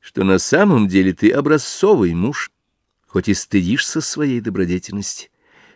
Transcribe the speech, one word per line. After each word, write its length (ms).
что 240
на 120
самом 520
деле 240
ты 180
образцовый 800
муж, 380
хоть 220
и 40
стыдишься 680
своей 400
добродетельности. 920